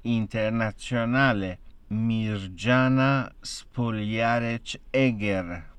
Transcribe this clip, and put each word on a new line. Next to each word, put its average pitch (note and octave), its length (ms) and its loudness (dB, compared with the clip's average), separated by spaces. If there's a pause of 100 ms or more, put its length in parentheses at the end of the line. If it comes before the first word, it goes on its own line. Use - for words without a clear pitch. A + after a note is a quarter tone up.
Internazionale, A2+ 1600 0 (300)
Mirjana A2+ 1500 2
Spoljaric A#2 1400 -2 (100)
Eger, G2+ 880 0